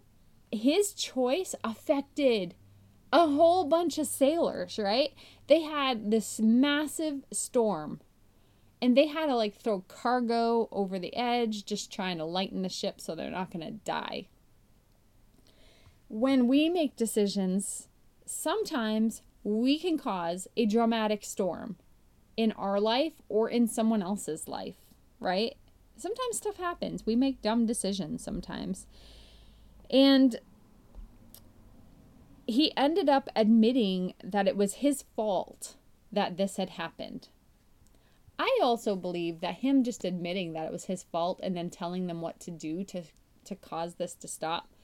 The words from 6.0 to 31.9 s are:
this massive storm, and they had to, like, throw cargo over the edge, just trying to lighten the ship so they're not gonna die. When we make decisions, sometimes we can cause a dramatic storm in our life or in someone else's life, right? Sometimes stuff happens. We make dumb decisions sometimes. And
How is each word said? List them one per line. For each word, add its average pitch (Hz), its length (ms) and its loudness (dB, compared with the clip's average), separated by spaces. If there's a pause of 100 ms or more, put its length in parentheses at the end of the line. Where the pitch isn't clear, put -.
this 220 280 0
massive 285 920 2
storm, 180 720 -2 (800)
and 247 160 6
they 294 100 6
had 311 200 -2
to, 262 80 2
like, 214 200 -2
throw 202 320 -2
cargo 233 840 0
over 190 280 -4
the 175 160 -8
edge, 240 500 -2
just - 260 -8
trying 185 260 -4
to 156 80 -6
lighten 185 380 -4
the 185 60 -4
ship - 300 -6
so - 160 -8
they're 71 160 -8
not 175 180 -6
gonna 156 220 -10
die. - 560 -8 (1800)
When 247 380 2
we 294 220 4
make 339 280 0
decisions, 196 920 0 (380)
sometimes 226 960 -2 (220)
we 240 360 2
can 330 180 -2
cause 185 600 -4
a 240 80 2
dramatic 220 580 2
storm - 540 -6 (640)
in 220 140 2
our 196 260 -2
life 247 480 0
or 214 220 0
in 240 180 2
someone 220 340 0
else's 175 460 -6
life, - 300 -10 (420)
right? 190 380 -2 (400)
Sometimes 466 400 -6
stuff 403 180 -6
happens. 349 500 -8
We 220 80 0
make 262 280 0
dumb 226 240 2
decisions 190 580 -4
sometimes. - 640 -8 (1000)
And 269 500 6 (2000)